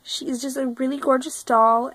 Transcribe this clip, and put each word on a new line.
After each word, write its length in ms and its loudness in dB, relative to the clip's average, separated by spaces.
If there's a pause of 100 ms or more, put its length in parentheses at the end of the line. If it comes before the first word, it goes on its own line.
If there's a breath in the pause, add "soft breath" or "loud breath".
she's 380 -6
just 160 -6
a 100 -2
really 300 -2
gorgeous 440 0
doll, 540 4